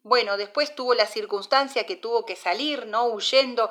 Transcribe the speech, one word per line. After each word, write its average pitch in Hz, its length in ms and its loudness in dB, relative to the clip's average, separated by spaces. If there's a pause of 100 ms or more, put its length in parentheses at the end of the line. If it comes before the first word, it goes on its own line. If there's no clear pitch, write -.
Bueno, 214 320 2
después 240 400 -2
tuvo 247 180 0
la 220 140 4
circunstancia 226 800 -2
que 185 100 -8
tuvo 233 300 -2
que 190 100 -8
salir, 247 500 -4
¿no? 220 200 0
Huyendo 233 640 2